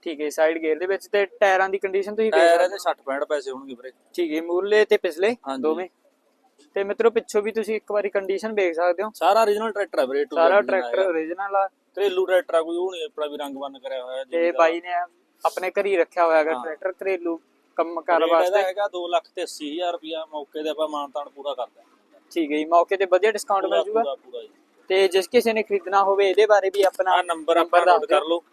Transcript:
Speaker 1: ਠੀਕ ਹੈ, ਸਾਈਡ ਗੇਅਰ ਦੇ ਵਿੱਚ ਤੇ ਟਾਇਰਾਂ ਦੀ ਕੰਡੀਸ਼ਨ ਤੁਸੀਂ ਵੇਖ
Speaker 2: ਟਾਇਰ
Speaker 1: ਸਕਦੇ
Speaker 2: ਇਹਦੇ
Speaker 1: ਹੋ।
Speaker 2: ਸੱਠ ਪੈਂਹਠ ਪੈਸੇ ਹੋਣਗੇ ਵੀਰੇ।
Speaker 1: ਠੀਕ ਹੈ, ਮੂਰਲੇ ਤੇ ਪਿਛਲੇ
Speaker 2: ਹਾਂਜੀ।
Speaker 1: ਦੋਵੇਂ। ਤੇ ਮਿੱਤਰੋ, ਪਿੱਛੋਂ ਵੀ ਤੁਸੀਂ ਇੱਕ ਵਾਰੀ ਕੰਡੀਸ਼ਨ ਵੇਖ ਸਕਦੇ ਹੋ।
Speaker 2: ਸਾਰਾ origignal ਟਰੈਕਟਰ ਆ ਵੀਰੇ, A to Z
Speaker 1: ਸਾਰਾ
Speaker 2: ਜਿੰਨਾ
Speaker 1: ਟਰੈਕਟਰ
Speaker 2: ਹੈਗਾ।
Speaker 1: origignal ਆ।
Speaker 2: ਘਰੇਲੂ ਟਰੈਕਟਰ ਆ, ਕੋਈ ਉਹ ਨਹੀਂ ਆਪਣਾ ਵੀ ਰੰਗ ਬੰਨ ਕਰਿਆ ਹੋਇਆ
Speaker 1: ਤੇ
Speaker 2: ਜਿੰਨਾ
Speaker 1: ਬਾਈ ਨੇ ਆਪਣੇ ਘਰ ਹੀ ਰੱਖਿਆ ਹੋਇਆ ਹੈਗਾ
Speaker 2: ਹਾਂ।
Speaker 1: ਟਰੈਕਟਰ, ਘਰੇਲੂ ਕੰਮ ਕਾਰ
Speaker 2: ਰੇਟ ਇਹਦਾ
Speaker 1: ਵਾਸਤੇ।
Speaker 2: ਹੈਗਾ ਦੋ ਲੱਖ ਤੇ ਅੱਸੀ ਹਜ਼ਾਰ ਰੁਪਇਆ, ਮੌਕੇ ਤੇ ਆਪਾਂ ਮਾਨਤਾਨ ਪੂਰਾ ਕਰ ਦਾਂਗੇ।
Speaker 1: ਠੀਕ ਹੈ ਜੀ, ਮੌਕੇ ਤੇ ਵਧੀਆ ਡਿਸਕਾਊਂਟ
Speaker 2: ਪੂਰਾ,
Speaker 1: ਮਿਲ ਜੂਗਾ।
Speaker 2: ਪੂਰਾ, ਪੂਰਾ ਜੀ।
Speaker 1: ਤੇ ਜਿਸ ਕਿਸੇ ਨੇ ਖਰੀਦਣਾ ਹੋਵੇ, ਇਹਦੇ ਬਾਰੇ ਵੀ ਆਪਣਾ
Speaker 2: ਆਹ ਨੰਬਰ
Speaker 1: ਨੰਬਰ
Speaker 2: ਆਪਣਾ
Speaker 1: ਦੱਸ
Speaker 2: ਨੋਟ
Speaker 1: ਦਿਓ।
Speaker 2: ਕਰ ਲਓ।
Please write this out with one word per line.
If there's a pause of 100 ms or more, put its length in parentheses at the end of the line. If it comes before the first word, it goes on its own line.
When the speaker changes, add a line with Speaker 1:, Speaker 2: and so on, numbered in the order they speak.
Speaker 1:
ਠੀਕ
ਹੈ,
ਸਾਈਡ
ਗੇਅਰ
ਦੇ
ਵਿੱਚ
ਤੇ
ਟਾਇਰਾਂ
ਦੀ
ਕੰਡੀਸ਼ਨ
ਤੁਸੀਂ
ਵੇਖ
Speaker 2:
ਟਾਇਰ
Speaker 1:
ਸਕਦੇ
Speaker 2:
ਇਹਦੇ
Speaker 1:
ਹੋ।
Speaker 2:
ਸੱਠ
ਪੈਂਹਠ
ਪੈਸੇ
ਹੋਣਗੇ
ਵੀਰੇ। (220)
Speaker 1:
ਠੀਕ
ਹੈ,
ਮੂਰਲੇ
ਤੇ
ਪਿਛਲੇ (120)
Speaker 2:
ਹਾਂਜੀ।
Speaker 1:
ਦੋਵੇਂ। (880)
ਤੇ
ਮਿੱਤਰੋ,
ਪਿੱਛੋਂ
ਵੀ
ਤੁਸੀਂ
ਇੱਕ
ਵਾਰੀ
ਕੰਡੀਸ਼ਨ
ਵੇਖ
ਸਕਦੇ
ਹੋ।
Speaker 2:
ਸਾਰਾ
origignal
ਟਰੈਕਟਰ
ਆ
ਵੀਰੇ,
A
to
Z
Speaker 1:
ਸਾਰਾ
Speaker 2:
ਜਿੰਨਾ
Speaker 1:
ਟਰੈਕਟਰ
Speaker 2:
ਹੈਗਾ।
Speaker 1:
origignal
ਆ।
Speaker 2:
ਘਰੇਲੂ
ਟਰੈਕਟਰ
ਆ,
ਕੋਈ
ਉਹ
ਨਹੀਂ
ਆਪਣਾ
ਵੀ
ਰੰਗ
ਬੰਨ
ਕਰਿਆ
ਹੋਇਆ
Speaker 1:
ਤੇ
Speaker 2:
ਜਿੰਨਾ
Speaker 1:
ਬਾਈ
ਨੇ (520)
ਆਪਣੇ
ਘਰ
ਹੀ
ਰੱਖਿਆ
ਹੋਇਆ
ਹੈਗਾ
Speaker 2:
ਹਾਂ।
Speaker 1:
ਟਰੈਕਟਰ, (120)
ਘਰੇਲੂ (360)
ਕੰਮ
ਕਾਰ
Speaker 2:
ਰੇਟ
ਇਹਦਾ
Speaker 1:
ਵਾਸਤੇ।
Speaker 2:
ਹੈਗਾ
ਦੋ
ਲੱਖ (120)
ਤੇ
ਅੱਸੀ
ਹਜ਼ਾਰ
ਰੁਪਇਆ,
ਮੌਕੇ
ਤੇ
ਆਪਾਂ
ਮਾਨਤਾਨ
ਪੂਰਾ
ਕਰ
ਦਾਂਗੇ। (120)
Speaker 1:
ਠੀਕ
ਹੈ
ਜੀ,
ਮੌਕੇ
ਤੇ
ਵਧੀਆ
ਡਿਸਕਾਊਂਟ
Speaker 2:
ਪੂਰਾ,
Speaker 1:
ਮਿਲ
ਜੂਗਾ।
Speaker 2:
ਪੂਰਾ,
ਪੂਰਾ
ਜੀ। (380)
Speaker 1:
ਤੇ
ਜਿਸ
ਕਿਸੇ
ਨੇ
ਖਰੀਦਣਾ
ਹੋਵੇ,
ਇਹਦੇ
ਬਾਰੇ
ਵੀ
ਆਪਣਾ
Speaker 2:
ਆਹ
ਨੰਬਰ
Speaker 1:
ਨੰਬਰ
Speaker 2:
ਆਪਣਾ
Speaker 1:
ਦੱਸ
Speaker 2:
ਨੋਟ
Speaker 1:
ਦਿਓ।
Speaker 2:
ਕਰ
ਲਓ।